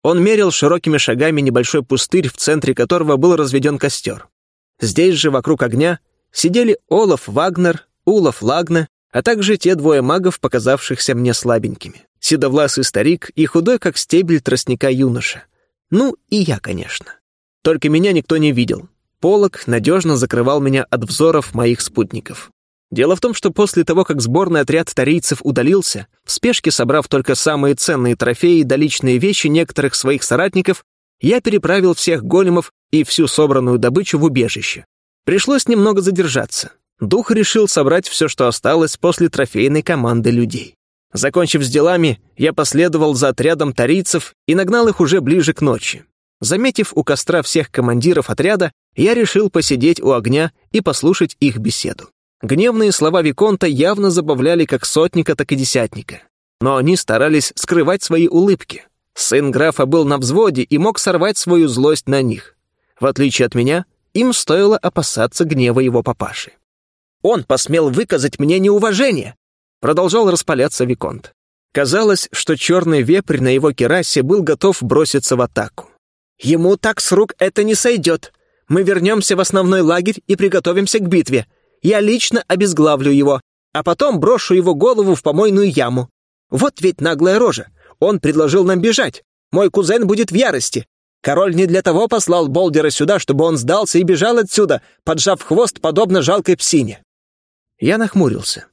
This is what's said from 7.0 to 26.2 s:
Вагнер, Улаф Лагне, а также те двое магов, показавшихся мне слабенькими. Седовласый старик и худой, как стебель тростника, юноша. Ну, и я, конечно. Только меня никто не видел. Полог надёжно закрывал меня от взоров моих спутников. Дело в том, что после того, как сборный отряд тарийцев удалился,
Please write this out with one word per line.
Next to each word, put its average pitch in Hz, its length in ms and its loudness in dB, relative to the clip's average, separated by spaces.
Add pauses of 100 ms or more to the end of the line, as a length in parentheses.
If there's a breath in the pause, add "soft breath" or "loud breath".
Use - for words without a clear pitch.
Вагнер, 165 580 -2 (200)
Улаф 180 360 2
Лагне, 160 460 0 (240)
а 120 100 -2
также 214 360 0
те 175 180 0
двое 151 260 2
магов, 175 380 0
показавшихся 127 760 -2
мне 123 180 0
слабенькими. - 720 -4 (160)
Седовласый 139 640 0
старик 147 500 -2
и 156 100 2
худой, 175 320 0
как 175 200 -4
стебель 165 420 0
тростника, 127 500 -2
юноша. 127 540 -2 (460)
Ну, 240 260 0 (140)
и 208 80 -2
я, 156 220 -2
конечно. - 560 -12 (460)
Только 156 280 0
меня 175 240 2
никто 160 240 0
не 151 160 2
видел. - 340 -2 (320)
Полог 196 480 0
надёжно 147 480 0
закрывал 123 460 0
меня 135 280 0
от 120 140 -2
взоров 156 500 0
моих 120 280 0
спутников. - 720 -8 (400)
Дело 147 240 2
в 180 40 -14
том, 240 140 -2
что 196 180 -2
после 196 320 0
того, 175 200 0
как 147 180 -2
сборный 160 400 0
отряд 156 320 -2
тарийцев 143 500 0
удалился, 143 640 0 (160)